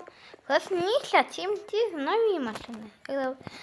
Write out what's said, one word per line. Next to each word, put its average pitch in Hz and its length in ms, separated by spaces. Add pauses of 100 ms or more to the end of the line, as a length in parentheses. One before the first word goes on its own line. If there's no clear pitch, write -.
(460)
класніша, 359 840
чим 381 240
ті 415 340
нові 359 500
машини. 220 460 (220)
Я 269 260 (280)